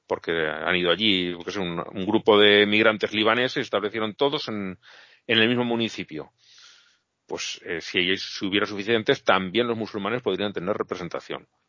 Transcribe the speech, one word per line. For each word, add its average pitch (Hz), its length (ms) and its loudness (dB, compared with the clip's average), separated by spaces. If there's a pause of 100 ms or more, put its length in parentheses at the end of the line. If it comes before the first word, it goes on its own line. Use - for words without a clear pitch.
porque - 240 -4
han 80 440 0
ido 87 140 2
allí, 92 420 2
lo 87 120 -10
que - 80 -8
es 98 60 -6
un, 87 220 -4
un - 260 -6
grupo 104 340 6
de 104 260 8
migrantes 107 480 2
libaneses, 110 500 0
establecieron 107 520 -4
todos 143 320 -2
en, 101 320 -8 (480)
en 113 100 2
el 110 120 6
mismo 123 160 0
municipio. 104 680 -4 (960)
Pues, - 400 -8
eh, 85 160 -6
si, 92 340 0
si - 300 -8
hubiera 101 200 0
suficientes, 107 600 -2
también 95 420 2
los 117 100 -2
musulmanes 110 440 -6
podrían 101 320 -2
tener 95 240 -4
representación. 90 680 -10 (240)